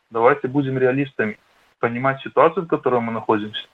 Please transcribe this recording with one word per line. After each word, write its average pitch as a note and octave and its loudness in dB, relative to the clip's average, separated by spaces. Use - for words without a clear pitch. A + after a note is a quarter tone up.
Давайте B2 2
будем C3 -2
реалистами, C3 -2
понимать B2+ -2
ситуацию, E3+ 2
в - -12
которой B2 0
мы A#2 -4
находимся, G#2+ -2